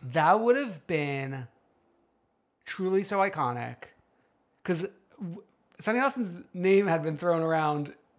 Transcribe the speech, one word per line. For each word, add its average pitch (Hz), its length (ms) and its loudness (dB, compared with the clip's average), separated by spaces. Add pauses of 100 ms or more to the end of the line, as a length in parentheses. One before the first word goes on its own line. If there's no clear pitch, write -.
(120)
That 165 280 4
would 240 160 4
have 233 300 -6
been 139 600 -4 (1160)
truly 190 380 0
so 202 160 -2
iconic. 123 580 -2 (840)
'Cause 175 240 -2 (340)
w-, 180 220 -10 (380)
Sonny 226 180 0
Hostin's 247 440 -2 (120)
name 190 320 4
had 165 160 2
been 156 160 -2
thrown 170 240 2
around 151 520 0 (240)